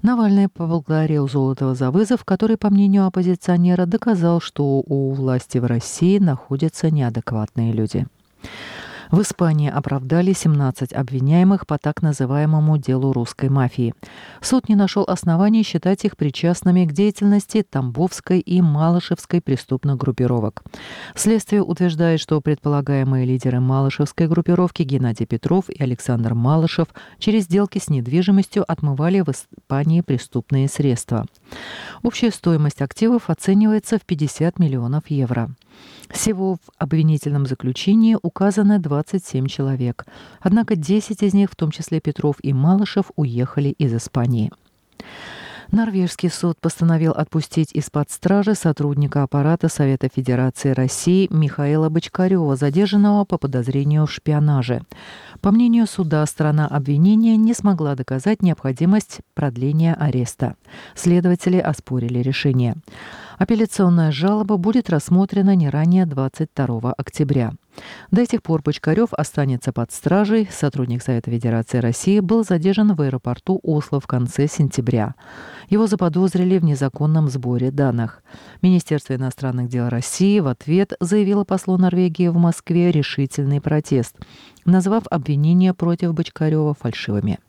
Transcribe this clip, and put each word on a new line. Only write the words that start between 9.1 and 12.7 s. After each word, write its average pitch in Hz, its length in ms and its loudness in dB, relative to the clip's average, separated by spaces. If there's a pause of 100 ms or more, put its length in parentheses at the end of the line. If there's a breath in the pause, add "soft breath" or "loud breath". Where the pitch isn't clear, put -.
Испании 151 480 0
оправдали 143 600 -2
семнадцать 143 600 0
обвиняемых 139 760 2
по 147 100 -2
так - 240 -4
называемому 151 760 0